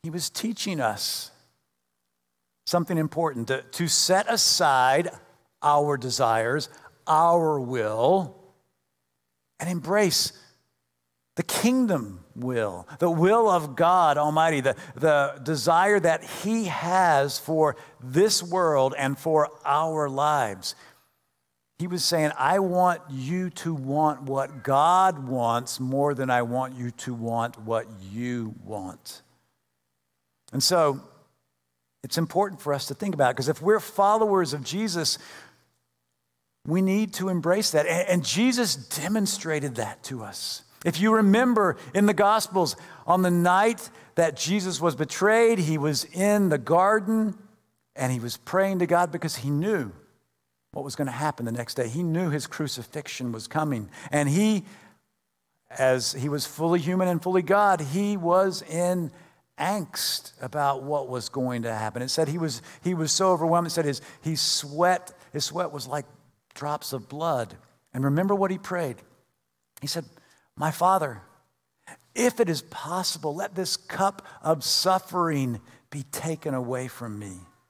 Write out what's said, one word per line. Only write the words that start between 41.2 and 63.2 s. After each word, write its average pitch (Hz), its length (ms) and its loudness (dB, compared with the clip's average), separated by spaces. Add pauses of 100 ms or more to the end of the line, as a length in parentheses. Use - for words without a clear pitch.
in 202 120 4
the 208 80 4
Gospels, 202 600 2 (320)
on 185 160 4
the 180 80 2
night 180 600 4 (260)
that 160 180 2
Jesus 180 460 -2
was 160 160 2
betrayed, 214 640 4
he 156 180 0
was 143 280 -2
in 202 420 2
the 147 100 2
garden 202 800 2 (560)
and 131 160 -2
he 127 80 -2
was 117 180 -6
praying 190 440 0
to 180 60 2
God 175 260 2
because 160 240 -6
he 131 140 -4
knew 151 420 0 (800)
what 143 120 -10
was 139 120 -10
gonna 135 160 -4
happen 127 340 -4
the 113 60 -4
next 117 220 -8
day. 123 120 -2
He 135 160 -6
knew 170 280 -2
his 143 180 -6
crucifixion 131 840 -8
was 113 160 -10
coming. 135 420 -4 (220)
And 147 180 2
he, 202 360 2 (1080)
as 127 400 2
he 139 180 -6
was 143 160 -4
fully 170 360 0
human 180 260 0
and 175 160 0
fully 185 200 0
God, 190 380 2
he 196 360 -2
was 180 460 2
in 175 500 -2 (460)
angst - 840 -4
about 139 420 -2
what 139 240 -2
was 123 220 -6
going 123 360 -4
to 113 100 -4
happen. 110 260 -4
It 127 80 -6
said 160 200 0
he 160 100 -4
was, 147 240 -4 (200)
he 180 120 0
was 160 180 -2
so 190 160 2